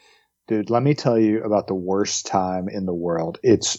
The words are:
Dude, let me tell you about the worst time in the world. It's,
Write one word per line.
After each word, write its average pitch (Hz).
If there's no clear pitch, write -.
Dude, 107
let 120
me 143
tell 123
you 110
about 104
the 98
worst 95
time 92
in 101
the 90
world. 85
It's, -